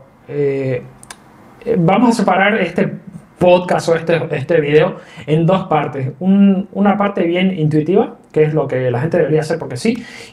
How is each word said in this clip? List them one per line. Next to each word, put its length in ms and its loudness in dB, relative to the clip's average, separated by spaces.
eh, 560 -2
eh, 140 -2
vamos 320 4
a 40 0
separar 460 2
este 300 -2
podcast 520 2
o 40 4
este, 260 0
este 240 0
video 360 2
en 220 2
dos 220 0
partes. 500 -2
Un, 540 2
una 240 0
parte 260 -2
bien 340 0
intuitiva, 600 0
que 100 2
es 100 2
lo 140 0
que 240 -2
la 100 -2
gente 180 -2
debería 240 2
hacer 160 -4
porque 180 -10
sí, 280 -4